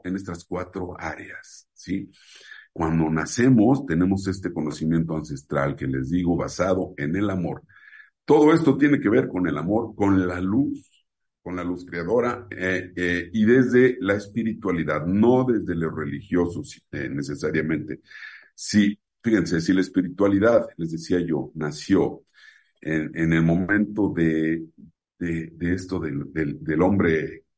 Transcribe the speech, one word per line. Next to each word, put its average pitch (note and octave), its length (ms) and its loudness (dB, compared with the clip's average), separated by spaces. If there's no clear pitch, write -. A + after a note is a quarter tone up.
en F#2 100 -4
estas F#2 300 -10
cuatro F2+ 520 -8
áreas, D2+ 760 -14
¿sí? G2 360 -8
Cuando D#2+ 380 0
nacemos, A#2 760 4
tenemos F#2 420 0
este F2+ 260 -4
conocimiento D#2+ 640 -2
ancestral C#2+ 580 -4
que C2+ 120 -6
les C2 220 -4
digo, F2 280 0
basado F2+ 580 -2
en D2 220 -4
el G2+ 120 0
amor. E2+ 340 -4
Todo D3+ 300 6
esto D3+ 240 4
tiene C#3+ 240 4
que G2+ 80 2
ver B2+ 180 4
con F2+ 180 -2
el D2 120 -2
amor, G#2 360 -2
con G2 320 2
la F2+ 140 -4
luz, G#2+ 640 -2
con F2+ 160 -8
la F2+ 80 -6
luz F2+ 200 -6
creadora, G#2+ 640 -2
eh, F#2 460 -4
eh, F2 380 -2
y A2 100 2
desde B2 560 6
la G2 160 0
espiritualidad, F2 920 -2
no A#2 380 4
desde F#2 320 0
lo E2 160 -2
religioso, D#2 720 -2
si-, - 180 -18
eh, C2+ 160 -6
necesariamente. D2+ 920 -4
Sí, G#2 420 2
fíjense, F2+ 400 0
si F#2+ 120 2
la F#2 80 4
espiritualidad, G2 800 2
les E2 140 -6
decía F2 280 -2
yo, D2+ 360 -4
nació D#2 680 -2
en, D#2 320 -4
en E2 200 0
el D#2+ 100 4
momento F#2+ 720 0
de, D#2+ 500 0
de, E2 340 -6
de E2+ 200 -2
esto F#2 260 -4
del, C#2+ 320 -8
del, D#2 320 -4
del D#2 180 0
hombre, F#2 600 0